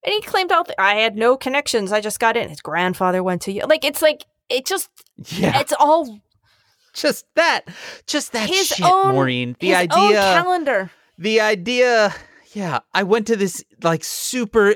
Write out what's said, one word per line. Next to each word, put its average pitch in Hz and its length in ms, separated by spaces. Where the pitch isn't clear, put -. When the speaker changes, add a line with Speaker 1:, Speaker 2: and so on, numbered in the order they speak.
Speaker 1:
And 254 100
he 427 80
claimed 381 300
all 349 120
th-, - 160
"I 196 160
had 220 200
no 240 220
connections. 254 540
I 214 100
just 208 180
got 226 180
in. - 120
His 147 120
grandfather 180 640
went 180 200
to 196 80
Yale." 196 160
Like, 311 180
it's 285 160
like, 311 240
it 262 160
just, - 240
Speaker 2:
Yeah. 180 420
Speaker 1:
it's 285 200
all 285 400
Speaker 2:
Just - 320
that, 311 320
just - 240
that 220 180
Speaker 1:
his 381 200
Speaker 2:
shit, - 160
Speaker 1:
own, 381 280
Speaker 2:
Maureen. 127 460
The 180 80
Speaker 1:
his 185 100
Speaker 2:
idea, 180 220
Speaker 1:
own 415 140
calendar. 285 460
Speaker 2:
the 220 220
idea, 214 760
yeah, 175 260
"I 190 120
went 208 240
to 233 80
this, 196 280
like, 165 200
super 214 720